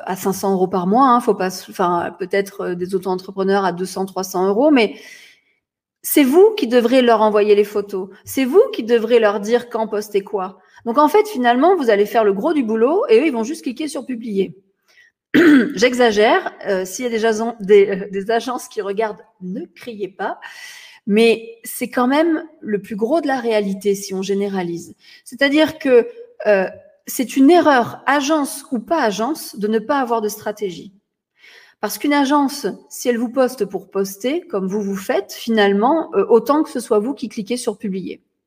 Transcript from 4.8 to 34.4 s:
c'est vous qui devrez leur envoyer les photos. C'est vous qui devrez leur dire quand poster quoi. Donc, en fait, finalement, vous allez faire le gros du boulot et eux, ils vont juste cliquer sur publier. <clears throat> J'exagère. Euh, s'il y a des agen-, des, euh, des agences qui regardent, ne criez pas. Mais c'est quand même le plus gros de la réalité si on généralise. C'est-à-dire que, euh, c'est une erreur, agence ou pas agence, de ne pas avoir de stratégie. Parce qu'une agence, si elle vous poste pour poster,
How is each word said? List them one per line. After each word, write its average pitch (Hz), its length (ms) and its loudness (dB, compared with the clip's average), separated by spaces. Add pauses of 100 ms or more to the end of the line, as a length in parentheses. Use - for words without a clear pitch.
c'est - 200 2
vous 370 340 6
qui 254 120 -2
devrez 247 340 4
leur 226 200 4
envoyer 208 340 4
les 208 80 4
photos. 202 440 -6 (160)
C'est 269 200 -2
vous 330 180 4 (100)
qui 311 120 -8
devrez 226 340 2
leur 208 220 2
dire 233 280 -2
quand 220 200 0
poster 208 340 -4
quoi. 190 380 -8 (240)
Donc, 233 120 -2
en 294 120 6
fait, 427 180 4
finalement, 247 480 2
vous 269 160 0
allez 202 160 4
faire 226 160 0
le 202 100 4
gros 226 200 -2
du 294 100 0
boulot 233 460 0
et 440 100 6
eux, 302 80 4
ils 285 60 0
vont 226 100 -4
juste 302 200 -8
cliquer 285 260 -8
sur 220 180 -10
publier. 214 500 -6 (800)
<clears throat> 285 400 6
J'exagère. 240 800 2 (160)
Euh, 190 160 -2
s'il 247 200 -10
y 247 40 -2
a - 20 -2
des 226 140 -2
agen-, 226 340 -2
des, 196 300 -8
euh, 196 240 -8
des 196 180 -8
agences 233 380 -6
qui - 120 -12
regardent, 202 440 -8 (160)
ne 190 240 -12
criez 208 440 -14
pas. 220 300 -10 (720)
Mais 226 540 2
c'est - 240 -10
quand 247 180 -2
même 311 380 0 (160)
le 208 200 -4
plus - 140 -12
gros 240 280 0
de 302 40 -6
la 262 140 -2
réalité 208 540 -2
si 196 200 -8
on 185 60 -6
généralise. 196 760 -4 (300)
C'est-à-dire 285 540 0
que, 240 280 4 (400)
euh, 196 220 2 (380)
c'est - 300 -6
une 269 140 6
erreur, 302 560 4
agence 277 640 -2
ou 247 80 -4
pas 320 240 -2
agence, 226 560 -4
de 208 100 -4
ne 220 100 0
pas 277 220 -2
avoir 233 200 -2
de 214 80 -4
stratégie. 208 640 -8 (880)
Parce 208 160 -6
qu'une 294 160 -2
agence, 285 540 0 (240)
si - 180 -4
elle 240 80 2
vous 233 140 -2
poste 247 340 0
pour 185 240 -8
poster, 247 600 -4